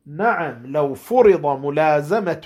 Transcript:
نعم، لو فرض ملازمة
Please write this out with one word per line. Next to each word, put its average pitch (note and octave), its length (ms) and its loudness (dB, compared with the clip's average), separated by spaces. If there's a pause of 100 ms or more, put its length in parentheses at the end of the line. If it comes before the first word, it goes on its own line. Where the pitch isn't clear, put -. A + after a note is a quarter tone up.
نعم، D3+ 600 -4
لو C#3 280 -2
فرض G3+ 520 2
ملازمة D3+ 1000 0